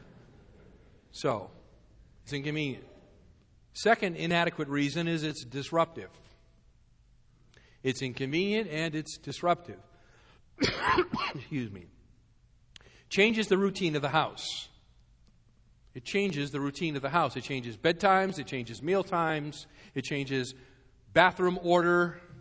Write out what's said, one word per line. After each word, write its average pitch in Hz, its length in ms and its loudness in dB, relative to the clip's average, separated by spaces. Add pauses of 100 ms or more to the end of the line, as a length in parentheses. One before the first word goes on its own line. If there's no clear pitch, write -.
(1120)
So, 107 400 -4 (760)
it's 143 100 -12
inconvenient. 143 500 -4 (880)
Second 202 440 2
inadequate 165 520 0
reason 143 400 0
is 165 140 -2
it's 151 200 -6
disruptive. 135 680 -2 (1700)
It's 131 200 -2
inconvenient 165 640 -2
and 156 260 -4
it's 156 220 -6
disruptive. 170 600 -2 (840)
<coughs> - 760 0
Excuse 127 360 -6
me. 95 160 -14 (1200)
Changes 214 380 2
the 185 120 4
routine 190 380 0
of 135 60 -2
the 143 60 -2
house. 127 600 -2 (1300)
It 123 100 -14
changes 151 460 -2
the 139 100 -4
routine 143 360 -4
of 131 60 -6
the 135 60 -2
house. 147 280 0
It 123 80 -8
changes 120 320 -6
bedtimes. 190 640 4
It 135 80 -8
changes 120 360 -8
meal 180 200 2
times. 160 640 -2 (280)
It 135 100 -4
changes 135 500 -4 (580)
bathroom 180 500 6
order. 175 580 4 (200)